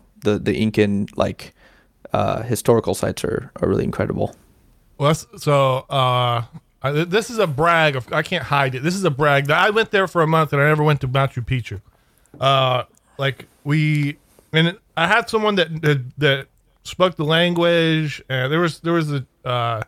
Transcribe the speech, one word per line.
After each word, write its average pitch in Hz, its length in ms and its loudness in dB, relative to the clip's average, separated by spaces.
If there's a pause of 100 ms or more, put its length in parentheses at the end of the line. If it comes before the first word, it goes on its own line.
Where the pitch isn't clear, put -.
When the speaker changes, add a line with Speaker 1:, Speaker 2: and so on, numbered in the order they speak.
(200)
Speaker 1:
the, 104 180 0
the 92 180 -2
Incan, 104 600 0
like, - 380 -4 (580)
uh, 107 300 -2
historical 117 520 0
sites - 280 -4
are, - 280 -4 (100)
are - 80 0
really - 160 0
incredible. - 500 -4 (600)
Speaker 2:
Well, 143 140 2
that's, - 160 -2 (160)
so, 135 360 2 (120)
uh, 123 540 0 (380)
I, 139 100 -2
th-, 165 160 0
this 214 200 0
is 233 100 -6
a 202 80 2
brag 156 500 2
of, 123 140 -8
I 151 120 0
can't 165 220 -4
hide 139 300 0
it. 123 80 -8
This 175 120 -2
is 196 100 -4
a 170 60 2
brag 143 380 2
that 156 100 2
I 196 100 4
went 214 220 0
there 190 180 2
for 175 140 2
a 156 40 4
month 160 280 2
and 139 80 2
I 147 60 4
never 151 140 2
went 151 200 2
to 131 60 -2
Machu 131 360 -2
Picchu. 107 380 -6 (580)
Uh, 131 440 2 (340)
like, 135 280 -4 (180)
we, 147 520 0 (380)
and 170 240 2 (180)
I 165 100 2
had 220 220 2
someone 214 280 0
that, 165 260 -2
that, 147 180 2 (180)
that 139 280 0 (380)
spoke 185 320 0
the 160 80 -4
language, 165 1040 2
and 131 200 -2
there 160 100 0
was, 170 200 -2
there 165 140 -2
was 156 180 0
a, 135 140 -4 (180)
uh, 117 440 -4